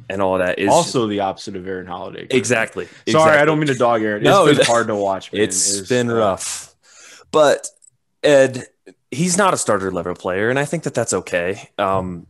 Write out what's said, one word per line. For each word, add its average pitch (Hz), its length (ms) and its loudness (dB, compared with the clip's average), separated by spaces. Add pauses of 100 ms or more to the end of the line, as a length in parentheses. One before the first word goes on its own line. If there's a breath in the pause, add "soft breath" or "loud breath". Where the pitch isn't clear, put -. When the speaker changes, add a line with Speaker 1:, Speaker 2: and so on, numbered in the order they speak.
Speaker 1:
and 98 120 -6
all 92 160 0
that 90 220 -2
is 101 100 0
Speaker 2:
Also 139 380 2
the 101 140 -4
opposite 95 340 -6
of 92 120 -12
Aaron 92 200 -10
Holiday. 92 420 -12
Speaker 1:
Exactly, 113 560 -2
Speaker 2:
Sorry, 156 380 0
I 156 100 6
Speaker 1:
exactly. 151 120 4
Speaker 2:
don't 156 140 2
mean 156 80 0
to 135 80 0
dog 117 260 2
Aaron. 107 200 -2
It's 143 80 2
Speaker 1:
No, 185 160 6
Speaker 2:
been 143 140 6
Speaker 1:
it, - 80 2
Speaker 2:
hard 117 200 2
to 110 80 -2
watch, 98 360 -2
man. 101 100 -2
Speaker 1:
it's 101 380 -2
Speaker 2:
It's, 95 100 -10
Speaker 1:
been 123 200 0
Speaker 2:
uh, 117 60 -2
Speaker 1:
rough. - 600 -2 (560 loud breath)
But 147 380 4 (520)
Ed, 135 440 4 (440)
he's 170 280 -2
not 190 160 2
a 131 40 0
starter 98 320 0
level 87 260 -4
player, 98 340 -2
and 131 100 0
I 143 60 -2
think 160 180 -6
that 135 100 -6
that's 117 200 -2
okay. 90 640 -4
Um, 92 520 -4